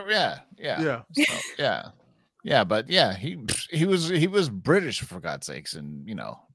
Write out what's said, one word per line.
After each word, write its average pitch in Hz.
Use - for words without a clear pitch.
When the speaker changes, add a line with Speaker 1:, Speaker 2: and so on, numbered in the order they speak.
Speaker 1:
yeah, 175
yeah. 147
Speaker 2:
Yeah. 127
Speaker 1:
So, -
yeah. 113
Yeah, 120
but 107
yeah, 147
he, 98
he 165
was, 175
he 170
was 190
British 135
for 90
God's 76
sakes, 71
and, 73
you 110
know, 55